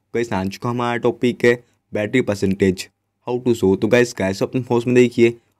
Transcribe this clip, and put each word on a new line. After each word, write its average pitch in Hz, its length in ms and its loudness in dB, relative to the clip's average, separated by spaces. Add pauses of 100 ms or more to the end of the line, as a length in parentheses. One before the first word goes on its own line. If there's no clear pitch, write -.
(140)
गाइस, 117 180 -4
आज 95 240 -6
का - 140 -8
हमारा 120 260 -4
टॉपिक 120 480 -2
है 120 80 6 (400)
बैटरी 107 280 -2
परसेंटेज, 98 680 0 (400)
how 123 120 -4
to 127 160 0
show। 98 260 0
तो 110 80 -2
गाइस, 123 240 2
कैसे 98 320 -4
अपने 127 180 -6
फोन 117 240 -2
में 123 80 0
देखिए 117 400 4 (260)